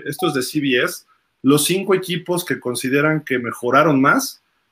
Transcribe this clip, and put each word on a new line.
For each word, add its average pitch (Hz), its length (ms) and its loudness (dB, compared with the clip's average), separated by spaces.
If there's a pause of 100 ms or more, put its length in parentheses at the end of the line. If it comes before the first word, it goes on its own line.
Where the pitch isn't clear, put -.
esto 151 220 -4
es 139 60 -2
de 127 80 -2
C 151 180 -4
B 131 220 0
S, 175 220 -6 (380)
los 147 220 4
cinco 190 300 0
equipos 175 500 -4
que 127 160 -6
consideran 143 640 0
que 127 160 -4
mejoraron 131 600 2
más 190 420 0 (300)